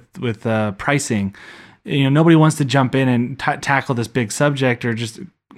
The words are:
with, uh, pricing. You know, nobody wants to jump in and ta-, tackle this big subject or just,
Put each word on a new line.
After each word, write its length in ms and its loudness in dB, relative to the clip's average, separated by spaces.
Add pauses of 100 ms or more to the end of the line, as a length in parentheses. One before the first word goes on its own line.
(200)
with, 260 -6
uh, 280 -2
pricing. 600 -2 (520)
You 180 0
know, 60 2
nobody 260 6
wants 220 4
to 80 -2
jump 280 0
in 140 2
and 320 0
ta-, 220 -2
tackle 340 -2
this 140 -4
big 240 -4
subject 500 0
or 100 -2
just, 280 -8 (360)